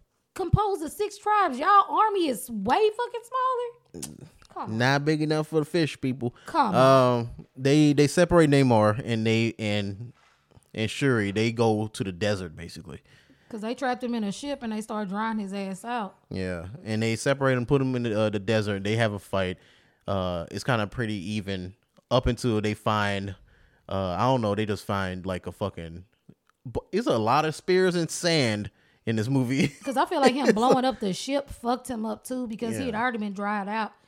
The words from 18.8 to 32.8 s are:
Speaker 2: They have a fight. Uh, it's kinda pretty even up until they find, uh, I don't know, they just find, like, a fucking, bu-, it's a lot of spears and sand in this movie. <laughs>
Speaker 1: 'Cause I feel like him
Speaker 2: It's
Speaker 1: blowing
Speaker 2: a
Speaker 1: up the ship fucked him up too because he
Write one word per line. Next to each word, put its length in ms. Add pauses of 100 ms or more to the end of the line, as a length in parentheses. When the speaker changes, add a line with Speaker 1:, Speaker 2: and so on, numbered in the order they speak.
Speaker 2:
They 120
have 180
a 60
fight. 380 (500)
Uh, 440
it's 120
kinda 240
pretty 260 (200)
even 420 (360)
up 160
until 340
they 140
find, 600 (540)
uh, 300
I 40
don't 180
know, 120
they 140
just 180
find, 400
like, 220
a 40
fucking, 540 (580)
bu-, 180 (100)
it's 160
a 100
lot 280
of 100
spears 400
and 160
sand 580 (380)
in 80
this 120
movie. 420
<laughs> 140
Speaker 1:
'Cause 140
I 80
feel 160
like 140
him 100
Speaker 2:
It's 80
Speaker 1:
blowing 320
Speaker 2:
a 40
Speaker 1:
up 100
the 140
ship 360
fucked 400
him 160
up 180
too 240
because 300
he 80